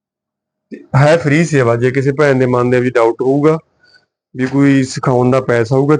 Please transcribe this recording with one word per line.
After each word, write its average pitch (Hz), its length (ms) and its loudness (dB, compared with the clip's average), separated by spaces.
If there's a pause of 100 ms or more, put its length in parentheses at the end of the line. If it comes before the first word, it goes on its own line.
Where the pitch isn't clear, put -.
(720)
ਤੇ - 120 -20 (120)
ਹੈ 147 220 4
ਫ੍ਰੀ 151 280 0
ਸੇਵਾ, 131 300 0
ਜੇ 123 160 -2
ਕਿਸੇ 135 200 -2
ਭੈਣ 139 240 0
ਦੇ 127 100 0
ਮਨ 123 240 0
ਦੇ 123 100 2
ਵਿੱਚ 123 160 -2
ਡਾਊਟ 117 260 0
ਹੋਊਗਾ 143 360 0 (800)
ਵੀ 127 100 -4
ਕੋਈ 139 380 0
ਸਿਖਾਉਣ 127 480 0
ਦਾ 131 100 2
ਪੈਸਾ 120 340 -2
ਹੋਊਗਾ, 143 240 2